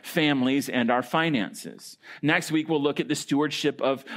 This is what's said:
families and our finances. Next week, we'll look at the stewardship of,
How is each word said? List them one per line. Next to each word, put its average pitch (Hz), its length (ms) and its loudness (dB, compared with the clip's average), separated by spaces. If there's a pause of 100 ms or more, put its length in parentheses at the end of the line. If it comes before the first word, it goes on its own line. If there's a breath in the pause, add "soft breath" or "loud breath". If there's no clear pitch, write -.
families 139 680 2
and 120 200 2
our 123 140 4
finances. 135 960 -2 (240 loud breath)
Next 160 300 0
week, 156 180 0
we'll 156 120 2
look 143 200 0
at 127 80 -4
the 147 60 0
stewardship 147 680 0
of, 135 240 0 (120)